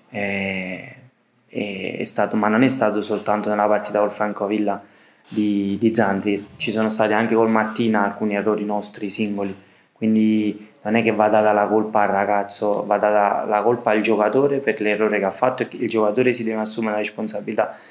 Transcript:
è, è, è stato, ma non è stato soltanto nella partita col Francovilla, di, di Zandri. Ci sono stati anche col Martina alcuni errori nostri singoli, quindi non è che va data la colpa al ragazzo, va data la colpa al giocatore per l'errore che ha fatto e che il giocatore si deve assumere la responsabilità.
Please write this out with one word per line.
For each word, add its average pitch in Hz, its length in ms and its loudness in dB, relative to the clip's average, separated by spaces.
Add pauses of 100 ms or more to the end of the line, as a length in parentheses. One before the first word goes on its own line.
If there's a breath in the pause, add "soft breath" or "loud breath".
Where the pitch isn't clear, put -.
è, 98 840 -6 (520)
è, 95 500 -8
è - 60 -4
stato, 104 320 -2
ma 107 140 2
non 113 140 4
è 131 40 6
stato 107 340 2
soltanto 104 480 -2
nella 104 160 2
partita 104 340 0
col 104 120 2
Francovilla, 101 720 -2 (440 soft breath)
di, 101 520 0
di 110 140 2
Zandri. 98 440 0 (180)
Ci - 160 -4
sono 110 180 0
stati 107 240 2
anche 113 220 2
col 113 140 4
Martina 110 540 2
alcuni 101 320 -2
errori 104 300 0
nostri 104 440 -6
singoli, 101 460 -4 (360 soft breath)
quindi 110 800 0 (140)
non 107 120 -2
è 117 80 2
che 113 80 2
va 107 160 4
data 107 240 4
la 104 160 4
colpa 107 340 2
al 101 80 2
ragazzo, 101 800 0
va 104 100 2
data 104 480 2
la 104 160 0
colpa 120 300 0
al 107 100 2
giocatore 113 560 2
per 113 240 -4
l'errore 104 380 0
che 98 60 0
ha 95 60 0
fatto 127 300 -2
e 113 60 -2
che - 100 -16
il 120 100 -4
giocatore 110 460 2
si 120 100 -6
deve 110 160 -2
assumere 110 340 -2
la 107 80 -2
responsabilità. 107 720 -4 (160 loud breath)